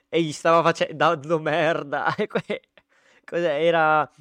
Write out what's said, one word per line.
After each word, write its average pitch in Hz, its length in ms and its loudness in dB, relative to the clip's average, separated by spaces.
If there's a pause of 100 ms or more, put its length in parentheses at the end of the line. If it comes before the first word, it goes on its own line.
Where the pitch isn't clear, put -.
(140)
E 170 80 2
gli 156 120 -2
stava 165 280 2
face-, 160 320 0
dando 156 460 0
merda. 156 760 -2
<laughs> - 40 -6
E 208 80 -2
que-, - 340 -6 (640)
cos'è? 160 400 -2
Era 156 580 2